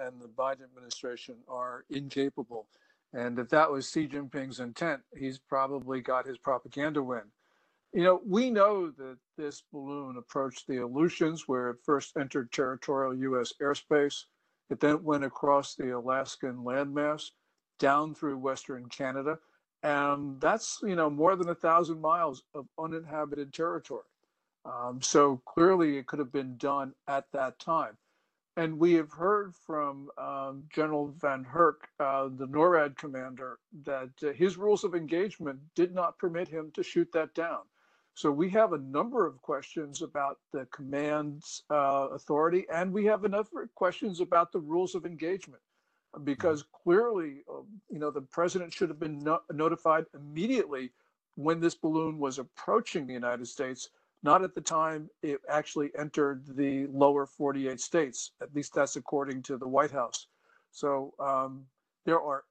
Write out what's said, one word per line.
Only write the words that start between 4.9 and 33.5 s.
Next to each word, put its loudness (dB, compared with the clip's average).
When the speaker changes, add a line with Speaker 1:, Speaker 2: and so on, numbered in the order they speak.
Speaker 1:
he's -8
probably -4
got -2
his -10
propaganda -2
win. -6
You 2
know, 6
we 2
know 4
that -14
this -8
balloon -10
approached -6
the -2
Aleutians, 0
where 0
it -6
first 0
entered -4
territorial 0
U 0
S -2
airspace. 2
It -6
then 4
went 2
across 2
the -4
Alaskan -4
landmass, -2
down 4
through -4
Western -6
Canada. -4
And 0
that's, 0
you -2
know, 2
more 4
than -2
a -2
thousand 2
miles 0
of -12
uninhabited -6
territory. -4
Um, -6
so 6
clearly 4
it -8
could -6
have -4
been -6
done -2
at -2
that -4
time. -2
And -2
we 6
have 4
heard 0
from, -4
um, -8
General -2
Van -2
Herk, 2
uh, 0
the -6
norad 4
commander, -10